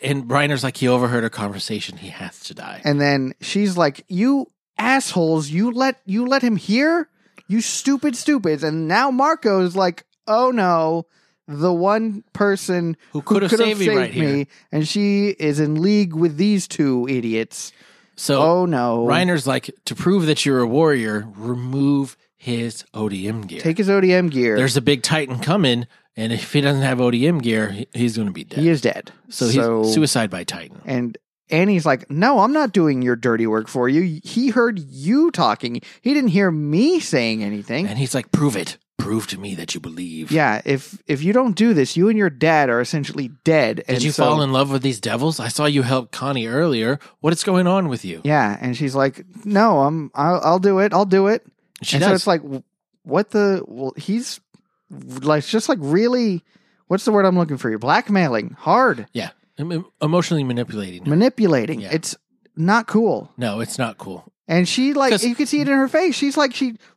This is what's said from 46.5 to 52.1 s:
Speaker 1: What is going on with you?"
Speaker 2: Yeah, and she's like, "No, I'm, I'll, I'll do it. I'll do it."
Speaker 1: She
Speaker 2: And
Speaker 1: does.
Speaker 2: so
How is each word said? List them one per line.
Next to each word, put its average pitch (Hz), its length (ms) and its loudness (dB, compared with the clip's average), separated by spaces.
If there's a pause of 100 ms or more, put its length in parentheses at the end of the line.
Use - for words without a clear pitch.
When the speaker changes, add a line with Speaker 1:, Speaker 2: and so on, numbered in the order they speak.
Speaker 1:
What 160 120 2
is 165 100 -4
going 185 220 2
on 185 240 2
with 123 160 -8
you?" 82 180 -10
Speaker 2:
Yeah, 131 380 2
and 123 160 -4
she's 135 160 -4
like, 135 320 -2 (180)
"No, 208 380 4
I'm, 151 320 0
I'll, 160 300 0
I'll 170 160 4
do 190 200 2
it. 208 140 2
I'll 196 120 4
do 196 220 4
it." - 160 0 (380)
Speaker 1:
She - 140 -4
Speaker 2:
And 139 60 2
Speaker 1:
does. 190 80 4
Speaker 2:
so 190 60 4